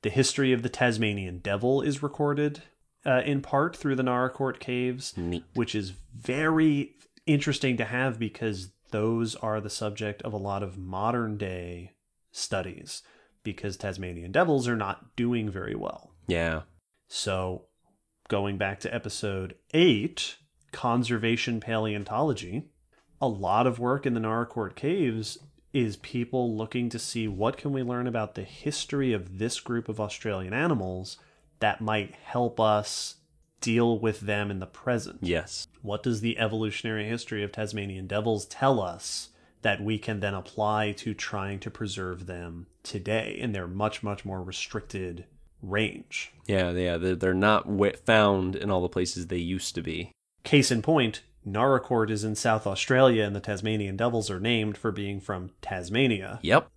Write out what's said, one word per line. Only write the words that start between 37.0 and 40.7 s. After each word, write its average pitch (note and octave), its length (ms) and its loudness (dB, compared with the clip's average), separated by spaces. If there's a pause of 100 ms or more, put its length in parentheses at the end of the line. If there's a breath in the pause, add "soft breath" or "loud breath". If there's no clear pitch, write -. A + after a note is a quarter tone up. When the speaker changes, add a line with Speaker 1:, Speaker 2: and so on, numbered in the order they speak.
Speaker 1:
history A2+ 340 -4
of G2+ 80 -4
Tasmanian G2+ 560 -6
devils G#2 380 0
tell C3+ 340 2
us - 500 -6 (340 soft breath)
that G2+ 200 2
we G#2+ 140 0
can G#2+ 240 -4
then G2+ 120 0
apply G#2+ 600 0